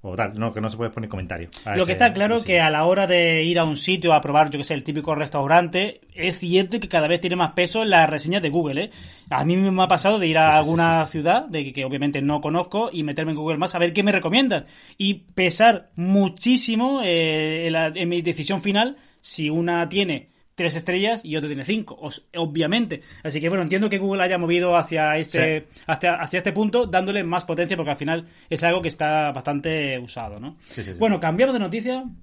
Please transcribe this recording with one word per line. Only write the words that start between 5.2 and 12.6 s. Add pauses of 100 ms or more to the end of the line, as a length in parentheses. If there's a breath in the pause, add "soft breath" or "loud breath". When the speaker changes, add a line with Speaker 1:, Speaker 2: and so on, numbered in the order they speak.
Speaker 2:
es
cierto
que
cada
vez
tiene
más
peso
las
reseñas
de
Google,
¿eh? (400 loud breath)
A
mí
me
ha
pasado
de
ir
a
Speaker 1:
Sí,
sí,
sí,
Speaker 2:
alguna
Speaker 1:
sí,
sí.
Speaker 2:
ciudad,
de
que,
que
obviamente
no
conozco,